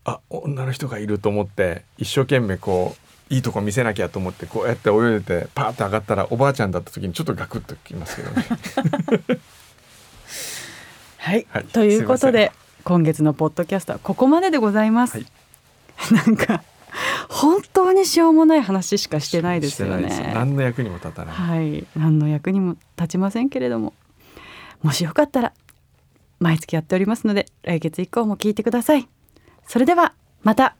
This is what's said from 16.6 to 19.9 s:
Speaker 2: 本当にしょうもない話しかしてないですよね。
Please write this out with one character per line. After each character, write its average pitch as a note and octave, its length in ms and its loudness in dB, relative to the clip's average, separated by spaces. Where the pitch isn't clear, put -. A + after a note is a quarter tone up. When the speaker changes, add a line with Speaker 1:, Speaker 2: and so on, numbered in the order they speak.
Speaker 2:
本 E4+ 320 2
当 F#4 220 4
に F#4+ 120 4
し E4 160 2
ょ E4 100 8
う - 20 6
も D#4+ 120 8
な D#4+ 120 6
い C#4+ 40 4
話 G3 360 -2
し - 100 -4
か D3+ 140 -2
し - 100 -6
て E3+ 100 0
な F3 140 0
い E3 60 0
で C#3+ 80 -2
す - 120 -8
よ F#2+ 60 -2
ね。 F#2+ 60 -2